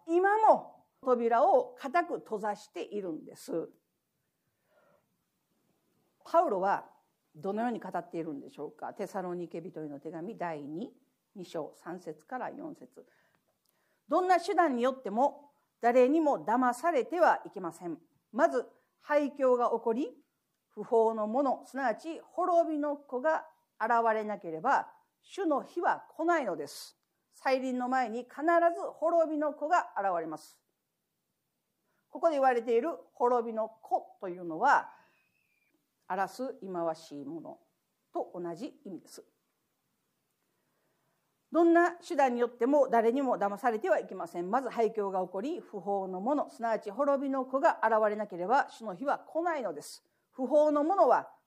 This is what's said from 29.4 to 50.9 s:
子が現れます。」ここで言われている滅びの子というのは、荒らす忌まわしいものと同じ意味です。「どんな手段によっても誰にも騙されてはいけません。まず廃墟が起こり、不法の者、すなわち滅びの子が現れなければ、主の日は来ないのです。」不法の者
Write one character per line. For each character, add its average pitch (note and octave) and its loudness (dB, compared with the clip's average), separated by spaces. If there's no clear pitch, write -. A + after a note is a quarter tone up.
子 D4 -6
が E4+ 0
現 G3+ -2
れ D#3+ -6
ま D3+ -10
す。」 - -20
こ C#4 -12
こ E4+ 4
で D#4+ 2
言 C4+ 2
わ C4 6
れ A#3 0
て A#3 2
い A#3 4
る D4+ -2
滅 A#3+ 2
び A#3 -6
の A3 -4
子 - -6
と G3 -8
い F3+ -10
う F3+ -12
の E3 -8
は、 A#3 2
荒 F#3+ -2
ら F3+ -2
す B3+ -8
忌 F#3+ -12
ま F3 -4
わ D#3+ -2
し C#3+ -14
い - -14
も D#3 -10
の C#3+ -16
と - -6
同 F3 -8
じ G#3+ -12
意 G3+ -14
味 D#3 -12
で - -20
す。 - -20
「ど E4 4
ん E4+ 8
な E4+ 6
手 - -10
段 C4+ 4
に A#3+ -2
よ A#3+ 2
っ - -16
て A#3+ -2
も C#4+ 4
誰 A3+ 4
に C#4 0
も A#3+ 0
騙 G3+ -2
さ B3 0
れ A3 0
て F#4 -4
は D4 2
い G3+ -6
け - -14
ま F#3 -8
せ F3 -8
ん。 F3+ -6
ま B3 2
ず B3+ -4
廃 A3 0
墟 G3+ -4
が F#3 -2
起 F3 -6
こ F#3+ -6
り、 C#4 -6
不 - -12
法 G3 -4
の F#3 -8
者、 C4+ -2
す - -18
な A#3 -2
わ G#3+ 0
ち G#3 -12
滅 C#4 0
び C#4 -2
の C4 -2
子 C4 -2
が D#4+ 4
現 A3 4
れ G#3 -2
な G#3+ -6
け F3+ -12
れ E3+ -4
ば、 B3+ 2
主 - -18
の G3+ -8
日 G#3 -10
は C#4 0
来 - -6
な E4+ -2
い C4+ -6
の F#3 -4
で D3 -12
す。」 - -18
不 B3+ -4
法 D4+ 6
の D4 2
者 F4 4